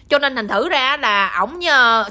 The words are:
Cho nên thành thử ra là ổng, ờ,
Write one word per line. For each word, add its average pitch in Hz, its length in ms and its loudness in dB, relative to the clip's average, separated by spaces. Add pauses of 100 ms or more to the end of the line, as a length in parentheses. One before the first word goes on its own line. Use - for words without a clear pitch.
Cho 294 100 2
nên 269 180 -2
thành 214 120 -6
thử 240 200 -2
ra 277 280 0
là 208 440 0
ổng, 285 280 -6
ờ, 233 420 4